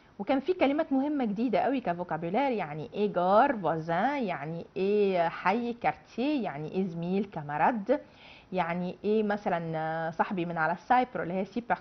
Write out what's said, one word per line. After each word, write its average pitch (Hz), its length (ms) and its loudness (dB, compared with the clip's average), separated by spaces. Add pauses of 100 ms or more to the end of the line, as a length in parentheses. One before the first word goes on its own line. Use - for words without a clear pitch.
(200)
وكان 262 200 0
في 359 140 0
كلمات 311 400 2
مهمة 269 320 0
جديدة 208 340 0
قوي 262 220 0
كفوكابولار، 175 680 -2
يعني 156 420 -6
إيه 202 200 0
جار، 214 440 6
فوازان، 170 680 0
يعني 165 420 -6 (120)
إيه 190 520 2
حي، 233 440 -2
كارتيه، 240 680 -2
يعني 151 280 -6
إيه 190 120 0
زميل، 180 420 -2
كاماراد، 196 760 0 (520)
يعني 180 500 -2
إيه 214 200 2
مثلا 165 880 -2
صاحبي 180 340 0
من 170 120 -4
على 160 160 2
السايبر 247 500 2
اللي 165 100 -4
هي 190 120 -2
سيبر 190 360 -2